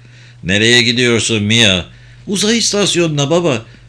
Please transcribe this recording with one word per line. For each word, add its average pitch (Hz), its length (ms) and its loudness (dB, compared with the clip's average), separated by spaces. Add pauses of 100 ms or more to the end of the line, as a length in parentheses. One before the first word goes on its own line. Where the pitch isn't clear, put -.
(440)
"Nereye 113 380 2
gidiyorsun 117 600 0
Mia?" 104 420 2 (420)
"Uzay 208 320 -2
istasyonuna 165 720 -2
baba. 165 360 -2 (220)